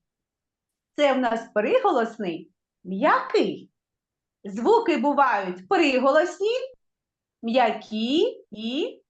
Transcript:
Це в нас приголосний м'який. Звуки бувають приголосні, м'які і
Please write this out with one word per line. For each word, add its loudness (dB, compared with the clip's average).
Це 4
в 0
нас -2
приголосний 0
м'який. 0
Звуки 0
бувають 0
приголосні, 2
м'які -2
і -8